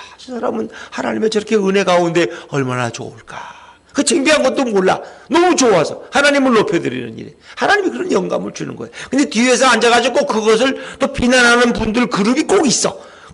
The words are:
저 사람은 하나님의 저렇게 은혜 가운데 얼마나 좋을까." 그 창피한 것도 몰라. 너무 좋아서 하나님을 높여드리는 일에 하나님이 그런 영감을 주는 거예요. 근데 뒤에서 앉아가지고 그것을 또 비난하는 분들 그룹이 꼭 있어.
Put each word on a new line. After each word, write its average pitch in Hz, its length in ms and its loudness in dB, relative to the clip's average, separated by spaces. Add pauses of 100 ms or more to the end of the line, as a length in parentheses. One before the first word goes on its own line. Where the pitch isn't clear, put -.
(160)
저 - 160 -18
사람은 226 380 -6 (200)
하나님의 226 400 -4
저렇게 208 240 -2
은혜 196 300 2
가운데 175 420 2 (220)
얼마나 127 420 -2
좋을까." - 720 -14 (320)
그 285 120 -2
창피한 285 400 2
것도 262 220 0
몰라. 190 360 0 (260)
너무 339 280 4
좋아서 185 560 2
하나님을 269 400 2
높여드리는 135 680 -2
일에 - 160 -16 (220)
하나님이 370 340 0
그런 247 220 -6
영감을 180 420 -2
주는 147 220 -10
거예요. - 160 -12 (180)
근데 254 180 0
뒤에서 247 380 2
앉아가지고 240 600 2
그것을 220 540 0 (200)
또 269 120 -2
비난하는 240 600 4
분들 220 340 -2
그룹이 233 380 0
꼭 359 220 2
있어. - 340 -2 (340)